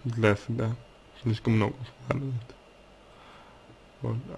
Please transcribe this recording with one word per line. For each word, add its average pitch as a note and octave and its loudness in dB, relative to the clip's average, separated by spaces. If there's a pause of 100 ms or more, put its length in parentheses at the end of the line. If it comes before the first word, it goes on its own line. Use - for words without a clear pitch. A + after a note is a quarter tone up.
для A2+ 4
себя. A#2 -4 (460)
Слишком A2+ 2
много G#2+ 4 (300)
вкладываете. B2+ -4 (1500)
Вот. A#2 -4 (220)